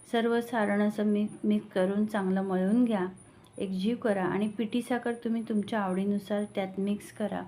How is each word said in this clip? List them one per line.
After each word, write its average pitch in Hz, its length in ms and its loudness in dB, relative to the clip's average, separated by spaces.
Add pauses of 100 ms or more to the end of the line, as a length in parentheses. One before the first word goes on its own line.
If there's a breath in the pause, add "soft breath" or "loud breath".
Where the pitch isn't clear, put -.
(120)
सर्व 233 280 2
सारण 208 420 2
असं 214 220 2
मिक-, 214 420 0
मिक्स 208 220 2
करून 196 380 2
चांगलं 190 360 0
मळून 196 420 2
घ्या, 208 220 0 (520 loud breath)
एकजीव 196 380 -2
करा. 202 280 0
आणि 202 240 0
पिठी 226 340 -2
साखर 240 300 -2
तुम्ही 233 360 -4
तुमच्या 214 320 0
आवडीनुसार 202 640 0 (100)
त्यात 190 260 -4
मिक्स 202 320 -2
करा. 190 360 -4